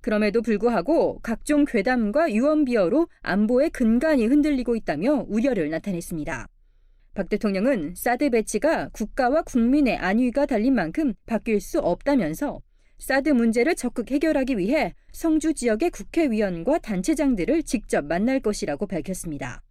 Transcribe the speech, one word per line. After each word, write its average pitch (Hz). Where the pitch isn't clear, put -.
그럼에도 214
불구하고 220
각종 285
괴담과 240
유언비어로 247
안보의 220
근간이 247
흔들리고 269
있다며 208
우려를 214
나타냈습니다. 160
박 185
대통령은 202
사드 247
배치가 220
국가와 254
국민의 247
안위가 240
달린 254
만큼 214
바뀔 214
수 302
없다면서 175
사드 269
문제를 240
적극 240
해결하기 269
위해 208
성주 311
지역의 240
국회의원과 220
단체장들을 254
직접 208
만날 208
것이라고 196
밝혔습니다. 151